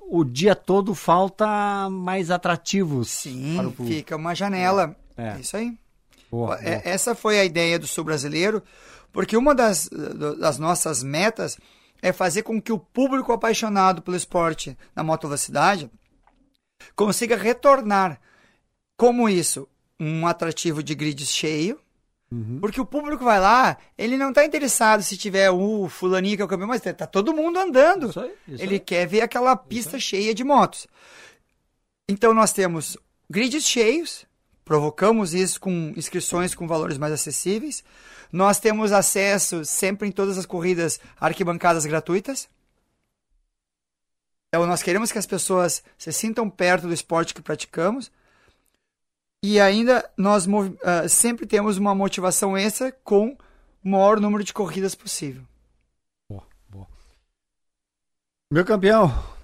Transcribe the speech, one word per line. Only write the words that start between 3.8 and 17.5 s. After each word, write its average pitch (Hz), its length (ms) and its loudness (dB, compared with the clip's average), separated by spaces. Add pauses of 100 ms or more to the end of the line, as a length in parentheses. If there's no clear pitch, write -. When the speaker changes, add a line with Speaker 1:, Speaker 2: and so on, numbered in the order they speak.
Speaker 2:
fica 156 200 -8
uma 165 180 -6
janela. 185 600 0 (220)
Speaker 1:
É. 117 120 -8
Speaker 2:
É 107 120 -10
isso 127 160 -10
aí. 233 180 -6 (560)
Speaker 1:
Boa, 117 260 -4
Speaker 2:
É, 165 220 -6
Speaker 1:
boa. - 40 -10 (100)
Speaker 2:
essa 208 220 -2
foi 214 240 0
a 196 60 6
ideia 170 340 0
do 156 80 -8
Sul - 160 -6
Brasileiro, 156 580 -2 (520)
porque - 240 -2
uma 277 180 4
das, 220 340 2
do, 147 480 -8
das 151 220 0
nossas 160 440 -2
metas 160 540 -2 (460)
é 185 100 0
fazer 185 300 0
com 220 180 -4
que 226 120 -4
o 208 60 0
público 262 540 0
apaixonado 202 720 2
pelo 180 140 -4
esporte 165 600 -2 (200)
na 160 80 -4
moto 160 240 -2
velocidade 143 600 0 (1080)
consiga 214 400 0
retornar. 208 840 2 (760)